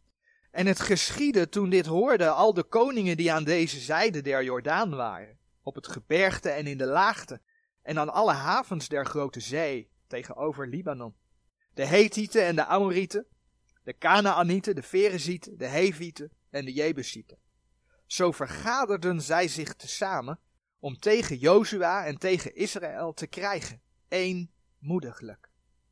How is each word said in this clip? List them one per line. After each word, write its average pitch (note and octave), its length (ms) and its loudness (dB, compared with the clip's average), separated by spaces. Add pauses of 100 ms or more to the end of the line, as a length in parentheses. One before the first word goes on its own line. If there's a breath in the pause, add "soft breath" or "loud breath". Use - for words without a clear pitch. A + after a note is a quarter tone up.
(520)
"En F3+ 140 0
het F#3+ 140 4
geschiedde G#3 720 2
toen G3+ 200 0
dit F#3 160 4
hoorden F3 500 4
al G3+ 180 6
de F3 100 0
koningen A3+ 540 2
die E3+ 140 2
aan D#3 120 0
deze D#3+ 360 0
zijde D#3+ 420 0
der C3+ 220 0
Jordaan C#3+ 520 -2
waren, G#2+ 420 -8 (240)
op - 140 -12
het - 120 -14
gebergte F#3 640 0
en D3 180 -4
in C#3 100 -8
de C3 80 -4
laagte, D#3 560 0 (400)
en D#3 180 -6
aan D3+ 140 -2
alle G3 200 6
havens D#3+ 540 -2
der C#3 180 -2
grote C#3 340 -6
zee C3+ 520 -6 (160)
tegenover C3+ 600 -6
Libanon, B2+ 480 -8 (580)
de C#3 120 -4
Hethieten G#3 600 4
en E3+ 100 2
de D3+ 100 2
Amorieten, G3 600 0 (580)
de B2+ 100 -12
Kanaanieten, F#3 840 2
de - 80 -8
Ferezieten, F3+ 720 -2
de B2+ 100 -6
Hevieten D#3+ 640 -2 (180)
en C#3 160 -8
de C3 80 -10
Jebusieten. C#3 640 -4 (680)
Zo F3 260 0
vergaderden F3+ 880 -2
zij E3 260 0
zich D3 260 -8
tezamen E3 680 -6 (400)
om C#3 180 -10
tegen G#3 400 0
Jozua F#3 680 2
en D3 120 -6
tegen - 380 -2
Israël E3+ 580 -6
te D#3+ 140 -12
krijgen, F#3+ 540 -6 (260)
eenmoediglijk." E3+ 1400 -6 (420)